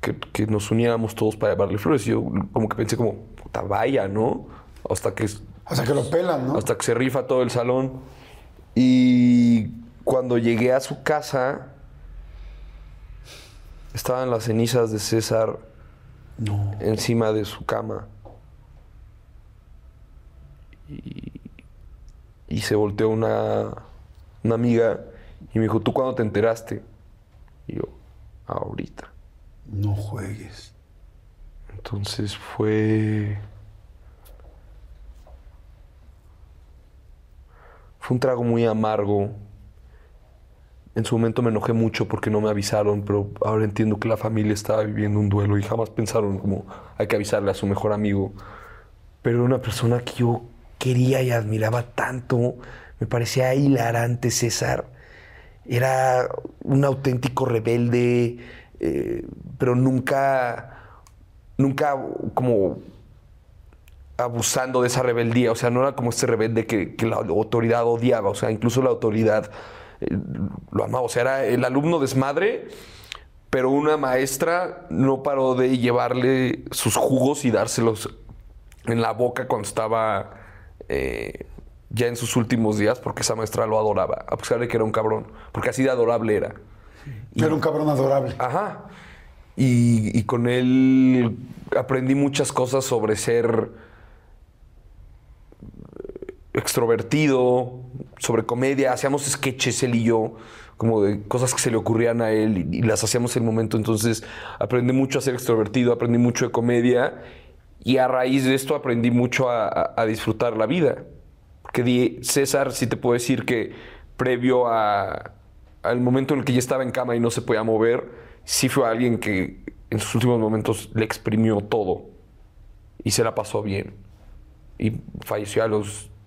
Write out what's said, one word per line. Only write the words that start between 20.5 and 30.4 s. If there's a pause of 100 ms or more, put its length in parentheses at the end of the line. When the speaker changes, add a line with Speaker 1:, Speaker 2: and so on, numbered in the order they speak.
Speaker 1:
Y, (1080)
y
se
volteó
una, (720)
una
amiga (540)
y
me
dijo,
"¿Tú
cuándo
te
enteraste?". (840)
Y
yo, (640)
"Ahorita". (560)
Speaker 2:
No
juegues. (1000)